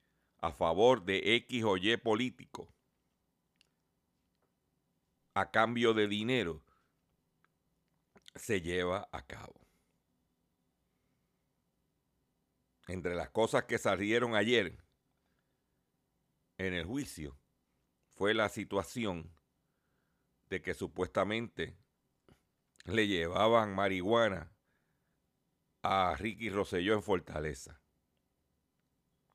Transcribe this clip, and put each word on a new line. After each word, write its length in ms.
a 140
favor 500
de 340
X 280
o 140
Y 180
político, 800
a 180
cambio 440
de 120
dinero, 560
se 260
lleva 520
a 140
cabo. 400
Entre 280
las 160
cosas 340
que 140
salieron 560
ayer 500
en 160
el 100
juicio 540
fue 200
la 160
situación 840
de 100
que 140
supuestamente 1040
le 220
llevaban 680
marihuana 800
a 360
Ricky 320
Rosselló 440
en 80
Fortaleza. 800